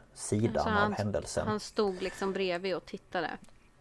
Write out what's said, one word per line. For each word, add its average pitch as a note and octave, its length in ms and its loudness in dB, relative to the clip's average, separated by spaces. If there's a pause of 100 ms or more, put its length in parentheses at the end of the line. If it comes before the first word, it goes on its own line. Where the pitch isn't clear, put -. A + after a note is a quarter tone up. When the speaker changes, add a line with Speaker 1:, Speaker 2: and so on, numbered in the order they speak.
(140)
Speaker 1:
sidan - 420 2
Speaker 2:
Alltså, C#3+ 140 2
Speaker 1:
av G#3+ 60 4
Speaker 2:
han, G#3 180 4
Speaker 1:
händelsen. - 540 0
Speaker 2:
han G#3+ 120 0
stod G3 420 -2
liksom F#3+ 320 -2
bredvid F#3 420 0
och - 100 -6
tittade. - 440 -4 (520)